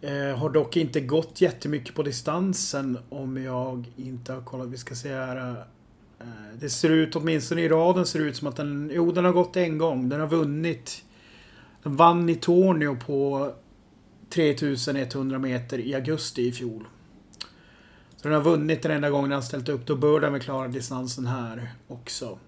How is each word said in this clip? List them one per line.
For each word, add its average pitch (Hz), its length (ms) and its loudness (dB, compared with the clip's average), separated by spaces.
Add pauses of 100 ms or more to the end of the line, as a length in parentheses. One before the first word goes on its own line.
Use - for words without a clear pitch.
Eh, 139 380 -2
har 147 120 0
dock 151 260 2
inte 151 240 2
gått 151 400 0
jättemycket 151 540 0
på 156 80 -2
distansen, 143 960 -2 (100)
om 131 340 -6
jag 127 540 -4
inte 127 360 -10
har 131 100 -8
kollat. 127 260 -10
Vi 131 80 -10
ska 127 180 -12
se 135 200 -8
här, 127 500 -6 (560)
eh, 120 60 -14 (340)
det 147 80 -4
ser 156 220 2
ut, 160 260 4
åtminstone 160 460 0
i 165 60 2
raden 170 380 4
ser 170 120 -4
det 156 60 2
ut 143 120 -4
som 147 120 -6
att 131 80 -8
den... 147 380 -4
Jo, 170 180 2
den 180 120 2
har 180 80 6
gått 180 240 2
en 165 220 2
gång. 139 300 2
Den 143 120 0
har 156 60 0
vunnit. 156 760 -2 (800)
Den 143 140 -4
vann 170 320 8
i 165 60 4
Tornio 170 600 4 (100)
på 139 460 0 (760)
tretusen 143 680 2
etthundra 135 420 -2
meter 127 400 -2
i 123 160 -4
augusti 135 480 -2
i 123 100 2
fjol. 120 360 -8 (1300)
Så - 120 -6
den 151 40 2
har 151 100 4
vunnit 156 400 2
den 156 100 0
enda 147 180 0
gången 139 200 2
den 139 60 0
har 135 60 -2
ställt 127 260 -6
upp. 127 180 -4
Då 151 100 0
bör 147 240 6
den 147 120 2
väl 135 100 -4
klara 131 260 -4
distansen 127 580 -6
här 120 460 -6 (160)
också. 123 600 -10